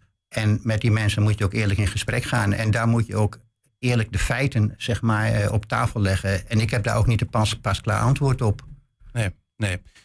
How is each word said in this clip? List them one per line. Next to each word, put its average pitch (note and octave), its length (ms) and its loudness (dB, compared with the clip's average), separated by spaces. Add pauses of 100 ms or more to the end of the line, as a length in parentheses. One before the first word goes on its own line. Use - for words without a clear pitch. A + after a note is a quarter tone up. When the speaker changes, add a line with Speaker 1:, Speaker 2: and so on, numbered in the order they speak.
(280)
Speaker 1:
En A2 360 0
met A2 180 0
die A2+ 100 2
mensen G#2+ 320 2
moet G#2+ 140 2
je G#2+ 80 -2
ook F2+ 80 -2
eerlijk G#2 260 0
in G#2 80 0
gesprek - 360 -2
gaan. G#2 300 0
En A2 180 0
daar A#2 160 0
moet A#2 200 2
je G2+ 80 -8
ook G#2 240 0 (400)
eerlijk B2 320 0
de F#2+ 80 -2
feiten, A#2+ 580 0
zeg - 240 -4
maar, A2 300 2
eh, G#2 200 0
op G#2+ 140 0
tafel A#2 360 -2
leggen. F#2+ 480 0
En A2 100 0
ik A#2 100 0
heb A#2 140 -2
daar A2+ 140 0
ook G#2+ 100 4
niet A#2 140 2
een - 80 0
pas, A2 240 0
pasklaar G#2 480 -2
antwoord C3 400 2
op. G#2+ 200 0 (520)
Speaker 2:
Nee. G#2+ 160 -2 (280)
Nee, F#2+ 200 -2 (280)